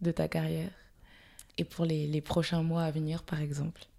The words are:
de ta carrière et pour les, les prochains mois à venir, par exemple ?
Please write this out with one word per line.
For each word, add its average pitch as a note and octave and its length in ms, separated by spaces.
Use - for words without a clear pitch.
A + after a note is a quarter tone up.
de E3+ 100
ta D#3 180
carrière D#3+ 420
et E3+ 80
pour - 200
les, D#3 220
les D3+ 140
prochains E3 420
mois E3 200
à D#3+ 60
venir, D#3 320
par D#3 200
exemple ? D3 420